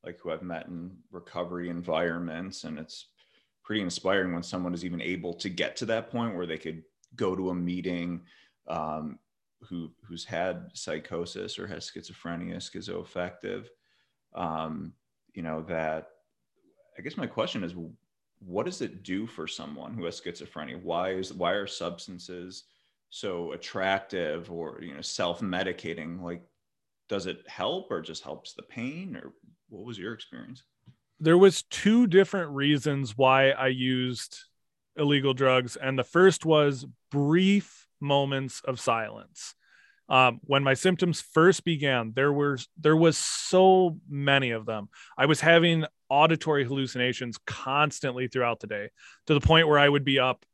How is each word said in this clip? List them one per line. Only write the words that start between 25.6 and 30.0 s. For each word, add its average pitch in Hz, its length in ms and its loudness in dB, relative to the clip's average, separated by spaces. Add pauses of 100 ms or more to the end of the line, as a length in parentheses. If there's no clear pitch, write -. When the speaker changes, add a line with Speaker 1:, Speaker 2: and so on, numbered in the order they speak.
Speaker 1:
Like, 87 200 -10 (640)
does 95 200 -6
it - 200 -10
help 175 440 -6
or 87 100 -4
just 80 220 -14
helps - 300 -16
the - 100 -18
pain, 147 520 -10
or - 180 -16 (360)
what 107 160 -16
was 117 140 -14
your 101 140 -10